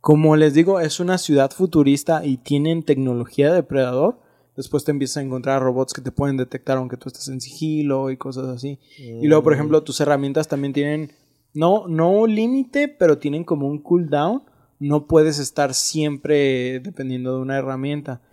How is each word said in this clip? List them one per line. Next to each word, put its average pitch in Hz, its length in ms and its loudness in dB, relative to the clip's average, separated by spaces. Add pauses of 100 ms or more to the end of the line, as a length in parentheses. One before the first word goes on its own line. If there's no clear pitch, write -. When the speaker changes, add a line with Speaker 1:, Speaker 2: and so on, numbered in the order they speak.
Speaker 1:
Como 156 360 6
les 151 180 4
digo, 170 240 4
es 156 220 -4
una 180 180 0
ciudad 139 320 2
futurista 156 720 2
y 135 120 0
tienen 151 480 -2
tecnología 135 640 0
de 170 80 2
depredador. 139 640 0 (360)
Después 135 280 -4
te 151 80 0
empiezas 135 240 -4
a 147 60 -4
encontrar 135 400 -2
robots 127 320 -2
que - 80 -12
te 127 100 -8
pueden 139 240 -2
detectar 131 400 -4
aunque 127 200 -6
tú 123 120 -16
estés - 200 -14
en 131 120 -10
sigilo 147 720 -4
y 131 60 -8
cosas 131 320 -10
así. 131 300 -10 (200)
Y 120 280 -6
luego, 156 180 6
por 156 80 4
Speaker 2:
Mm. 143 40 2
Speaker 1:
ejemplo, 151 280 0
tus 151 160 -6
herramientas 143 480 -2
también 139 240 -4
tienen, 147 400 -4 (420)
no, 185 320 2
no 165 240 2
un 214 240 2
límite, 262 540 0
pero 160 300 2
tienen 151 260 -4
como 143 240 -2
un 147 120 -4
cooldown. 170 640 0 (380)
No 147 260 0
puedes 156 320 4
estar 139 340 -2
siempre 139 1080 0
dependiendo 127 560 -6
de 131 60 -6
una 135 160 -4
herramienta. 135 640 -6 (100)